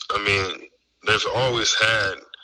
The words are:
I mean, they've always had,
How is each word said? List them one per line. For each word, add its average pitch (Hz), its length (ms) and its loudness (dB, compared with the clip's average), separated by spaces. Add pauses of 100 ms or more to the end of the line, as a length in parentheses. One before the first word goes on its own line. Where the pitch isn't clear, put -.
(100)
I 101 140 -2
mean, 98 440 -2 (380)
they've 107 280 2
always 120 400 0
had, 110 400 2 (300)